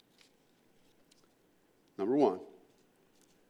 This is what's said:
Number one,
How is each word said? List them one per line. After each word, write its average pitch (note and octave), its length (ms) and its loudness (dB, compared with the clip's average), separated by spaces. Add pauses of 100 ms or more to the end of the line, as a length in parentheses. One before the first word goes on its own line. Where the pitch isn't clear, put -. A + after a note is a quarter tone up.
(2000)
Number G#2+ 180 0
one, A#2 240 2 (1080)